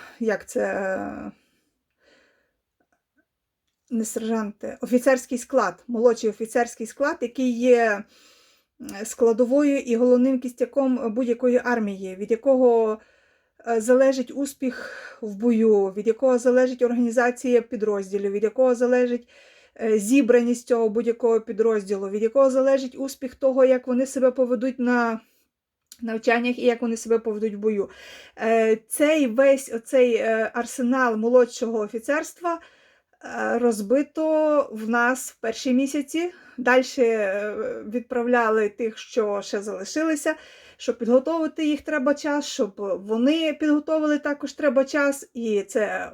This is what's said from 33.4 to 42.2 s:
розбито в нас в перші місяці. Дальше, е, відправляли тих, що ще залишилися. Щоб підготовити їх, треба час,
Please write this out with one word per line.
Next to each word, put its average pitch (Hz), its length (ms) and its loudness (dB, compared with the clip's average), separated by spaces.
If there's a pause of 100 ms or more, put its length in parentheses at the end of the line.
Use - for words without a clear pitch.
розбито 294 1120 0
в 214 160 -10
нас 240 420 0
в - 40 -20
перші 240 380 -4
місяці. 285 600 -2 (260)
Дальше, 254 440 2
е, 214 840 -2
відправляли 233 800 0
тих, 220 300 -6
що 208 440 -2
ще 202 200 -6
залишилися. 302 720 -4 (460)
Щоб - 180 -6
підготовити 302 680 0
їх, 294 140 0
треба 294 340 -2
час, 285 320 -4